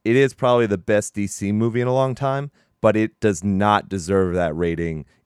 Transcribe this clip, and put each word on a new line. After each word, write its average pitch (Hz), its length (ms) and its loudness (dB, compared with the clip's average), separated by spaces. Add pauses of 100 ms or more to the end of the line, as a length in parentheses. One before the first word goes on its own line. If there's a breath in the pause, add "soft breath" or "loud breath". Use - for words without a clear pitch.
it 117 100 2
is 135 180 2
probably 123 320 2
the 101 120 0
best 104 360 -2
D 101 140 -4
C 101 240 -6
movie 113 300 0
in 120 60 -2
a 127 60 0
long 131 220 0
time, 139 360 -4 (280)
but 107 160 4
it 110 240 -2
does 101 240 0
not 101 460 2
deserve 92 440 0
that 85 220 0
rating. 82 500 -4 (200)